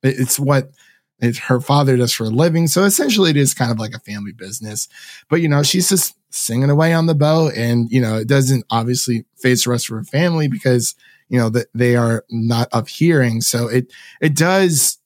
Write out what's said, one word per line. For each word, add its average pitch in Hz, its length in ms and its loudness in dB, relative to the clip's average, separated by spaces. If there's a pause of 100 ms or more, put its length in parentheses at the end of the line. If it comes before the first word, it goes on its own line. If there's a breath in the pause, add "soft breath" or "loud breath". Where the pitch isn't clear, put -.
it, 131 160 0
it's 127 220 -2
what 139 300 0 (500 soft breath)
it's 120 180 -2
her 127 220 0
father 139 380 2
does 120 160 0
for 117 100 -6
a 110 60 -4
living. 165 360 2
So 175 180 0
essentially 202 460 2
it 147 60 0
is 135 160 2
kind 120 180 -2
of 113 80 -2
like 110 160 -8
a 113 60 -14
family 101 320 -12
business, 107 560 -12 (400 loud breath)
but, 170 140 0
you 160 60 2
know, 143 140 2
she's 175 280 0
just - 260 -2 (140)
singing 131 400 -2
away 160 240 2
on 165 120 2
the 165 80 2
boat 151 400 2
and, 117 360 0
you 127 100 2
know, 110 160 0
it 110 100 -4
doesn't 135 440 2
obviously 117 560 -2 (100)
phase 123 280 2
the 123 60 -2
rest 120 200 -4
of 110 60 -8
her 110 80 -8
family 160 440 0
because, 127 460 -2 (340 soft breath)
you 123 100 0
know, 113 120 0
that 117 240 -2
they 120 200 2
are 117 360 0
not 117 420 -2
of - 160 -2
hearing. 135 520 0
So 120 280 -2
it, 123 240 -2 (280 loud breath)
it 151 140 0
does 175 720 2